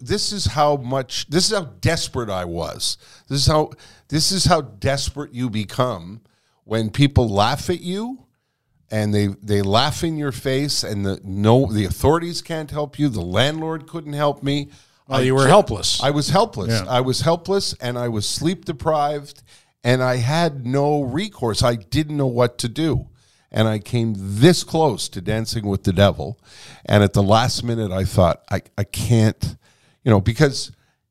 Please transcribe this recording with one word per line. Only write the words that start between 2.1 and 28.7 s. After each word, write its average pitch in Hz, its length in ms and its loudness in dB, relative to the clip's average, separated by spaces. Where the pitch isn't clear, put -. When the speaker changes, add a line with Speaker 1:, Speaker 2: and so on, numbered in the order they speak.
Speaker 1:
I 92 160 -4
was. 85 520 -6
This 139 140 -2
is 120 60 4
how, 156 240 2
this 151 220 0
is 185 140 0
how 170 160 4
desperate 135 720 -6
you 123 160 -4
become 104 720 -4
when 110 260 -2
people 135 400 2
laugh 107 400 0
at 175 120 -4
you 214 440 -8
and 107 220 0
they, 104 140 2
they 101 200 0
laugh 117 420 0
in 165 140 -2
your 143 140 -4
face 135 520 -2
and 101 220 -4
the, 98 180 -4
no, 104 480 4
the 104 140 0
authorities 165 560 0
can't 160 300 -8
help 147 280 -6
you. 147 100 2
The 107 120 -6
landlord 147 640 -2
couldn't 151 260 -12
help 143 300 -2
me." 143 260 -4
Speaker 2:
Well, 131 120 -2
Speaker 1:
I - 40 2
Speaker 2:
you 131 120 2
were 135 80 4
Speaker 1:
ju- 131 60 6
Speaker 2:
helpless. - 520 4
Speaker 1:
I 131 100 2
was 147 180 0
helpless. 185 400 0
Speaker 2:
Yeah. 107 200 0
Speaker 1:
I 127 120 2
was 127 200 0
helpless 170 520 -2
and 123 240 -6
I 123 100 -4
was 110 200 -2
sleep 180 380 -4
deprived 147 800 -4
and 127 180 2
I 127 160 0
had 143 480 0
no 143 380 0
recourse. 131 580 -4
I 127 140 2
didn't 151 420 -4
know 139 100 0
what 120 320 0
to 120 100 -4
do. 147 380 -2
And 110 180 2
I 107 100 -2
came 113 380 -2
this 101 480 4
close 160 440 -2
to - 120 -12
dancing 110 460 -4
with 98 160 -2
the 98 100 2
devil. 87 440 2
And 104 160 6
at 98 100 2
the 101 100 4
last 110 400 4
minute, 113 260 -4
I 95 140 -2
thought, 90 480 2
"I, 98 100 -2